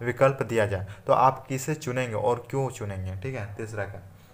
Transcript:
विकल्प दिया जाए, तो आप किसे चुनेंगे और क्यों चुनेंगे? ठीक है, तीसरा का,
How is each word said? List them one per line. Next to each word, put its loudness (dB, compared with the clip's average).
विकल्प 4
दिया 2
जाए, -2
तो 6
आप 6
किसे -4
चुनेंगे -4
और 0
क्यों -2
चुनेंगे? -6
ठीक -6
है, -8
तीसरा -6
का, -12